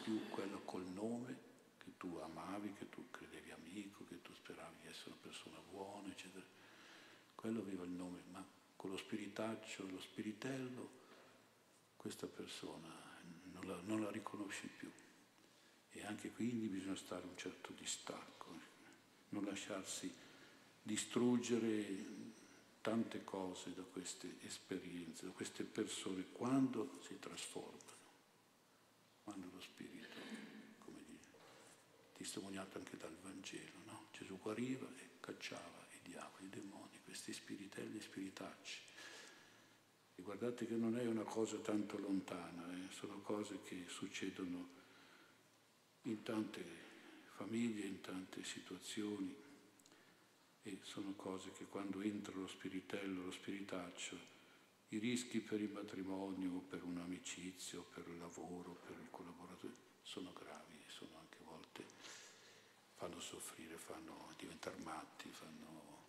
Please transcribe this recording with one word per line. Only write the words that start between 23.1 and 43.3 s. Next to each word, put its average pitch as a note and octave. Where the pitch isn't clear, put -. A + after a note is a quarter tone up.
cose F#2
da F2+
queste F2+
esperienze, F2
da F2+
queste -
persone, F#2+
quando A#2+
si -
trasformano, -
quando F#2+
lo F#2
spirito, -
come -
dire, -
testimoniato F#2+
anche F2+
dal -
Vangelo, -
no? -
Gesù -
guariva A#2+
e -
cacciava F2
i -
diavoli, D#2+
i F#2+
demoni, G2+
questi -
spiritelli A2
e G#2
spiritacci. -
E F#2
guardate G#2+
che A2+
non A2+
è B2
una A2
cosa G#2+
tanto G#2
lontana, F2+
eh, F#2
sono G2+
cose G#2